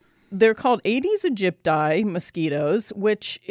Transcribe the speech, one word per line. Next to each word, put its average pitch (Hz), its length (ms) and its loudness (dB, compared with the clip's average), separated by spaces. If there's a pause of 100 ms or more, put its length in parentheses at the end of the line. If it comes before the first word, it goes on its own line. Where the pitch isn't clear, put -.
(320)
They're 220 220 4
called 240 300 0
Aedes 285 400 0
aegypti 175 800 0
mosquitoes, 165 840 -2
which, 208 500 -4 (120)